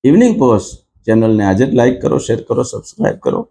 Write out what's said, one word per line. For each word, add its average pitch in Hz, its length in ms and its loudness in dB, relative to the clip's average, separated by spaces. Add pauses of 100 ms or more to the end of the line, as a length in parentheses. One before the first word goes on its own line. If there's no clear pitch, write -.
ઇવનિંગ 208 340 4
પોસ્ટ 117 460 -2 (220)
ચેનલને 110 380 2
આજે 98 220 2
જ - 80 -4
લાઈક 127 280 0
કરો, 127 160 -2
શેર 113 240 -4
કરો, 120 200 -4
સબસ્ક્રાઇબ - 560 -6
કરો. - 320 -6